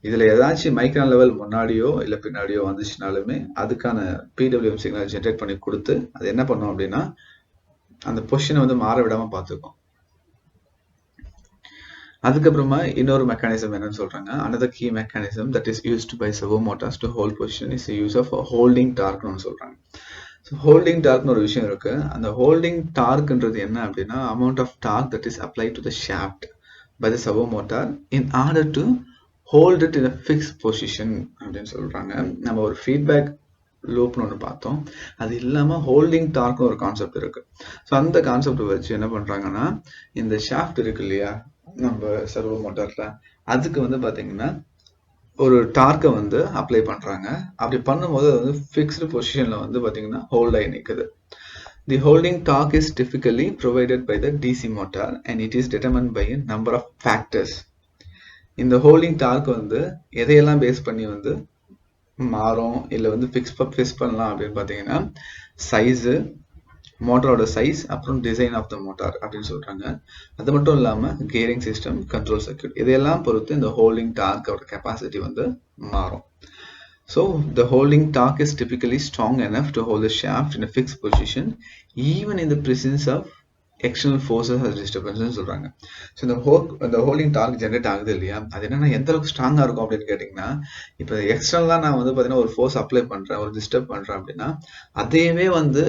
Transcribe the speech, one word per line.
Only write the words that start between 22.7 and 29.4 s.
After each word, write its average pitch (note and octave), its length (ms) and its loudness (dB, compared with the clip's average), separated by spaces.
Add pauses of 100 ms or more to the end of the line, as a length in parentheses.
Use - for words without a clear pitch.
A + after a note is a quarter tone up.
டார்க்ன்றது B2+ 640 2
என்ன G#2+ 240 -4
அப்படின்னா, G2+ 460 -6
amount B2+ 320 0
of B2+ 100 -2 (120)
torque B2 300 -2
that - 140 -8
is A#2 140 -8
applied A2+ 340 -6
to - 100 -12
the - 120 -6
shaft F#2+ 480 -8 (560)
by A2 100 0
the A#2 100 0
servo A2+ 280 0
motor A2 360 -4 (280)
in C3+ 120 0 (120)
order D#3 360 2
to D3 140 -2 (640)